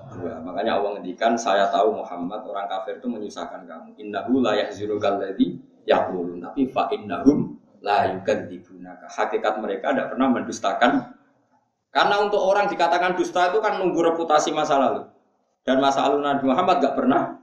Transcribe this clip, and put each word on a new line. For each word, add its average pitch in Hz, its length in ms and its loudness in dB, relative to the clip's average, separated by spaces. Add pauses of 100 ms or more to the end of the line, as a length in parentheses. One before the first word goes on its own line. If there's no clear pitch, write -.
dua. 85 320 -10
Makanya 90 400 -2
Allah 101 160 -2
ngendikan, 101 400 0
"Saya 98 320 2
tahu 98 320 2
Muhammad 90 480 -8
orang 98 160 -4
kafir 98 320 -6
itu - 80 -10
menyusahkan 95 640 -8
kamu. 80 320 -18
Innahu 104 400 0
la 107 160 2
yahzunukal 101 640 0
ladzi 98 400 0 (240)
yaqulun." 87 560 0
Tapi 127 320 -2
fa - 160 0
innahum 104 640 2 (320)
la 98 240 2
yukadzibunaka. 92 1040 -6
Hakikat 107 480 -2
mereka 101 320 -2
tidak 113 240 -4
pernah 127 160 4
mendustakan. 110 800 0 (800)
Karena 202 320 4
untuk 202 160 0
orang 190 320 2
dikatakan 175 400 2
dusta 180 400 0
itu 214 80 2
kan 196 160 0
nunggu 170 240 0
reputasi 165 480 2
masa 151 320 2
lalu. 107 240 0 (560)
Dan 131 160 2
masa 135 320 2
lalu 147 160 2
Nabi 139 160 0
Muhammad 180 400 2
nggak - 160 2
pernah 131 460 2